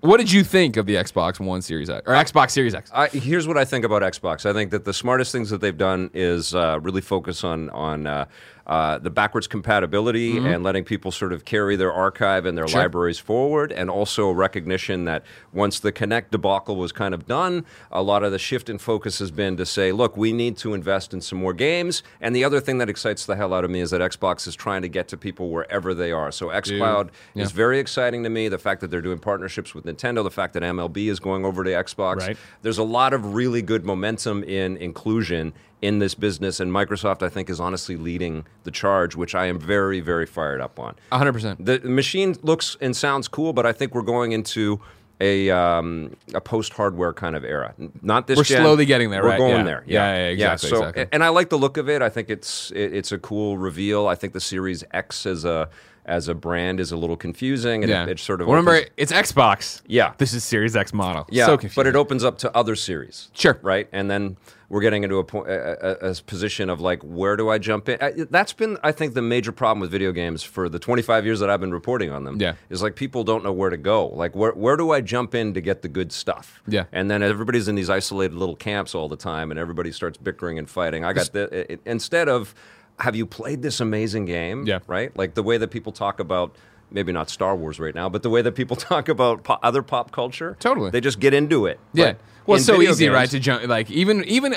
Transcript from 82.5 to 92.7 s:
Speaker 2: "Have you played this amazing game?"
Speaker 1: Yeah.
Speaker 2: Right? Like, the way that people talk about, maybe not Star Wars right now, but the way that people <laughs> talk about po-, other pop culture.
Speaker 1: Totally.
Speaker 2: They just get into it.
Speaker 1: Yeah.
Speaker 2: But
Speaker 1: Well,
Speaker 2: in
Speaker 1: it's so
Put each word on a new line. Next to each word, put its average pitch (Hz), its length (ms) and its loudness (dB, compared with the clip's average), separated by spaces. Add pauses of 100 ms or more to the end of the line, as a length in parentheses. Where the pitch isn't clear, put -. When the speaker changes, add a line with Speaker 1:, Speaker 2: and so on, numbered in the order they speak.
Speaker 2:
"Have 110 160 -2
you 113 100 -2
played 127 360 -8
this 135 180 -4
amazing 107 460 -2
game?" 87 420 -4
Speaker 1:
Yeah. 95 180 0
Speaker 2:
Right? 101 320 -4
Like, 92 160 -2
the 110 80 0
way 113 160 2
that 110 140 -2
people 110 180 -10
talk 101 300 -4
about, 90 340 -2 (380)
maybe 98 180 -2
not 82 180 -2
Star 95 280 0
Wars 78 240 -8
right 78 140 -4
now, 90 140 -4
but 95 140 -4
the 117 80 -2
way 117 120 6
that 113 100 2
people 123 240 -4
<laughs> - 160 -12
talk 156 160 0
about 123 340 2
po-, - 220 0
other 123 180 4
pop - 300 -4
culture. 143 480 -6
Speaker 1:
Totally. 220 320 2
Speaker 2:
They 120 80 2
just 117 180 0
get 135 160 6
into 143 320 4
it. 78 140 -4 (120)
Speaker 1:
Yeah. 151 200 4
Speaker 2:
But - 80 -12 (260)
Speaker 1:
Well, 208 100 6
Speaker 2:
in - 40 6
Speaker 1:
it's 135 60 2
so - 120 8